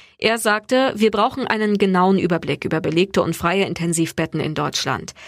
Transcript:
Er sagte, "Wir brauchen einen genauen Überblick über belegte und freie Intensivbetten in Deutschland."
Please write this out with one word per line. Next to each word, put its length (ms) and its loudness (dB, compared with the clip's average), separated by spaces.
Er 180 2
sagte, 580 0
"Wir 160 4
brauchen 360 0
einen 320 0
genauen 400 4
Überblick 480 -2
über 160 -2
belegte 400 0
und 120 -2
freie 300 0
Intensivbetten 760 -2
in 140 -4
Deutschland." 600 -4